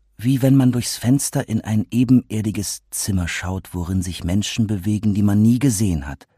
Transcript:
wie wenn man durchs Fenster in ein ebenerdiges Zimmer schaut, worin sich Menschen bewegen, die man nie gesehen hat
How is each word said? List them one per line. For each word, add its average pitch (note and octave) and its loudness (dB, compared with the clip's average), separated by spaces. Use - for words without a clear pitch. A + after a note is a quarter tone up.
wie B2+ 0
wenn C3+ 6
man C3 6
durchs A#2+ -4
Fenster C3 0
in A2 -2
ein G#2+ -2
ebenerdiges A2 0
Zimmer F#2 -2
schaut, F2+ -8
worin F2+ -2
sich F2 -8
Menschen G2+ -2
bewegen, G#2 -2
die G2+ 0
man G#2 4
nie A#2+ 6
gesehen G2 0
hat C#2 -14